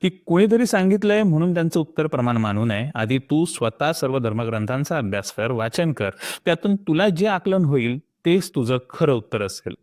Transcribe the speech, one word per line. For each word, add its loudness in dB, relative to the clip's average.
की, 2
"कोणीतरी 2
सांगितलंय 2
म्हणून 2
त्यांचं 0
उत्तर -2
प्रमाण 0
मानू 0
नये. -2
आधी -2
तू 0
स्वतः -2
सर्व -2
धर्मग्रंथांचा -2
अभ्यास -4
कर, -4
वाचन -2
कर, -2
त्यातून 0
तुला 0
जे 0
आकलन 0
होईल 0
तेच 2
तुझं 0
खरं 2
उत्तर -2
असेल." -6